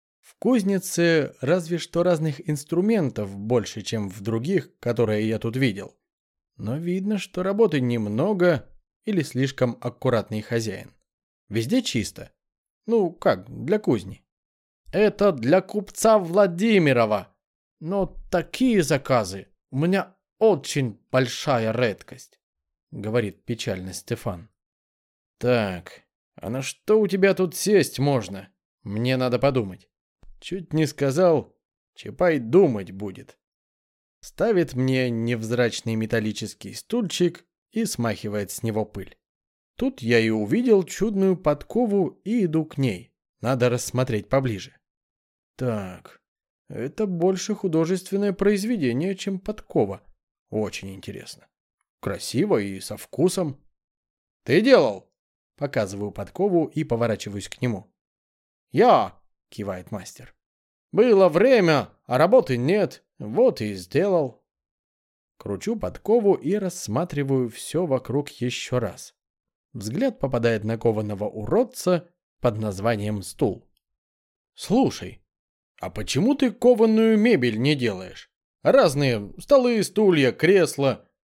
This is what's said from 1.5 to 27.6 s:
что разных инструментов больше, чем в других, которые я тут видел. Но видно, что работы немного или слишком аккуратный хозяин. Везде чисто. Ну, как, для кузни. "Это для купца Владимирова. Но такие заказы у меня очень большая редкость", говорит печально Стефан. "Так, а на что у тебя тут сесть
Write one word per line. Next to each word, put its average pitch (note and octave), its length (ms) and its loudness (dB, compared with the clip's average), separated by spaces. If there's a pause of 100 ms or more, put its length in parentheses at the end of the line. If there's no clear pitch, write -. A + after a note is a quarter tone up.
что E3+ 260 -2
разных D#3+ 440 -2
инструментов D3+ 880 -2
больше, G#2+ 460 -2
чем G#2 260 -4
в G#2 120 -14
других, A#2 580 -2
которые A2 480 0
я A2 140 -2
тут A2+ 160 -6
видел. G2+ 400 -2 (640)
Но A2 180 -6
видно, F#3+ 420 -4
что - 240 -8
работы G3 380 2
немного B2+ 920 0 (340)
или G3 180 0
слишком C3 580 -2
аккуратный A2 600 -2
хозяин. A2 520 -6 (540)
Везде A#2 340 0
чисто. - 480 -6 (560)
Ну, G#3 260 2
как, G#2 360 0 (160)
для F#3+ 140 0
кузни. G#2 460 -2 (680)
"Это G3+ 400 2
для C#3 300 2
купца G#3 560 2
Владимирова. E3+ 1160 2 (460)
Но F#3 380 -4 (120)
такие G3+ 520 2
заказы A#2+ 680 0 (220)
у C3 80 -6
меня F3+ 360 0 (240)
очень D3 640 2 (100)
большая B2 640 0
редкость", - 680 -4 (500)
говорит G#2+ 540 -4
печально F#2 480 -6
Стефан. G#2+ 580 -8 (880)
"Так, G#2 640 -2 (320)
а - 160 -10
на C3 120 -6
что - 380 0
у G3+ 80 0
тебя F#3+ 260 2
тут F#3 220 -2
сесть G3 420 2